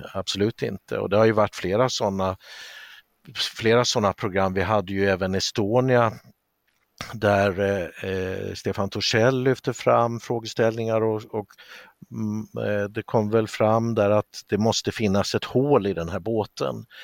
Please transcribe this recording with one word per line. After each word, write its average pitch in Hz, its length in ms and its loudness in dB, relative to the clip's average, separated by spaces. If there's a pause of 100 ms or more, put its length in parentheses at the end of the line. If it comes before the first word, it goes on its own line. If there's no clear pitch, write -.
(140)
Absolut 98 480 -2
inte. 113 360 -6
Och 101 120 -4
det 98 60 2
har 110 80 6
ju 113 80 6
varit 104 220 2
flera 107 340 0
såna, 95 480 -2 (1000)
flera 117 480 2
såna 104 280 0
program. 95 420 0
Vi 95 80 0
hade 98 300 0
ju 98 160 0
även 95 260 0
Estonia 117 800 2 (1000)
där, 101 480 2
eh, 98 500 -2
eh, 95 440 -4
Stefan 98 360 -4
Torssell 123 520 2
lyfte 131 300 0
fram 117 480 2
frågeställningar 113 800 0
och, 110 200 0 (120)
och, 104 120 -4 (640)
mm, 107 580 -4
eh, 101 200 -2
det 110 140 -8
kom 107 280 0
väl 110 180 2
fram 113 460 2
där 104 160 4
att - 360 0
det 104 120 0
måste 107 340 0
finnas 101 420 0
ett 107 100 -2
hål 127 420 2
i 98 60 0
den 82 160 -4
här 92 120 -6
båten, 113 640 -4 (200)